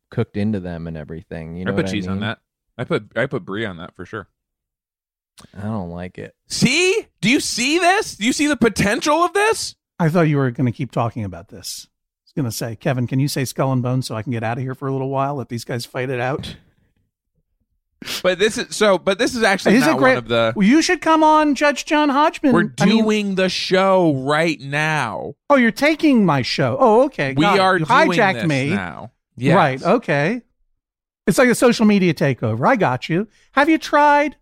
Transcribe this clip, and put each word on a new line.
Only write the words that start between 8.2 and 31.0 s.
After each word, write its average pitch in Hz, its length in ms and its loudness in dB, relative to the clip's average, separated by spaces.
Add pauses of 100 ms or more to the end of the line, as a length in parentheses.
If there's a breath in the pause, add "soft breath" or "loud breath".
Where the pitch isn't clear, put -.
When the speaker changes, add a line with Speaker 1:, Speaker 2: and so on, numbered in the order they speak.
Speaker 2:
you 254 60 0
see 294 160 -2
the 294 80 0
potential 233 640 0
of 349 100 0
this? 415 440 -2 (240)
Speaker 3:
I 170 80 2
thought 170 140 2
you 156 160 2
were 135 120 0
gonna 123 220 -2
keep - 180 -8
talking 117 320 -4
about 87 260 -12
this. - 400 -16
I - 20 -20 (360)
was - 80 -20
gonna 131 160 -4
say, 117 240 -8
Kevin, 131 320 -4
can 131 140 -2
you 143 80 0
say 135 160 -4
skull 135 280 -4
and 127 80 -2
bones 123 280 -2
so 123 80 -8
I 110 60 -6
can 127 100 -8
get 113 100 -6
out 113 160 -4
of 131 60 -6
here 131 100 -8
for 135 140 -10
a 135 40 -4
little 135 160 -4
while? 139 280 -4
Let 123 140 -10
these 117 140 -8
guys 120 220 -8
fight 131 240 -6
it 127 80 -4
out. 127 380 -6 (1700 loud breath)
Speaker 2:
But 185 160 0
this 208 200 0
is - 180 -8
so. 202 220 4
But 196 200 -2
this 233 160 0
is 233 80 -4
actually 202 340 2
Speaker 3:
Is 262 100 4
it 320 60 4
Speaker 2:
not - 60 0
Speaker 3:
great? 262 120 4
Speaker 2:
one 262 80 2
of 110 100 -10
the. 117 260 2
Speaker 3:
Well, 202 120 2
you 285 160 6
should 359 180 0
come 320 240 4
on, 311 300 4
Judge 294 320 0
John 302 240 2
Hodgman. 294 420 2
Speaker 2:
We're 208 260 2
Speaker 3:
I 208 80 2
mean 214 160 4
Speaker 2:
doing 214 340 0
the 185 120 2
show 185 680 2
right 147 460 0
now. 143 720 -4 (140)
Speaker 3:
Oh, 285 80 6
you're 240 140 4
taking 277 560 2
my 139 160 2
show. 131 360 -2
Oh, 240 260 6
okay. 151 300 -4
Speaker 2:
We 139 80 2
Speaker 3:
Got 196 140 4
it. 196 40 4
Speaker 2:
are 190 180 4
Speaker 3:
You 160 80 -4
Speaker 2:
doing 285 240 4
Speaker 3:
hijacked 196 240 2
Speaker 2:
this 196 120 -4
Speaker 3:
me. 139 240 0
Speaker 2:
now. 90 400 -6 (260)
Yes. 135 200 2
Speaker 3:
Right. 139 260 2
Okay. 185 600 0 (840)